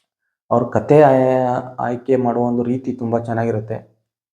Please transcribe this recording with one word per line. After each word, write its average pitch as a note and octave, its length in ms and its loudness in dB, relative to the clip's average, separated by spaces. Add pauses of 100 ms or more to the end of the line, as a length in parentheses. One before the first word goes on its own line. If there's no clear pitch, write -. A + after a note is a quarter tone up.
(500)
ಅವ್ರ A#2+ 140 2
ಕಥೆ D3 380 4
ಆಯ್-, B2+ 760 2
ಆಯ್ಕೆ B2 380 -2
ಮಾಡುವ A#2+ 280 0
ಒಂದು A#2+ 180 -2
ರೀತಿ B2+ 300 -4
ತುಂಬಾ A#2 260 -4
ಚೆನ್ನಾಗಿರುತ್ತೆ. A2+ 880 -6 (260)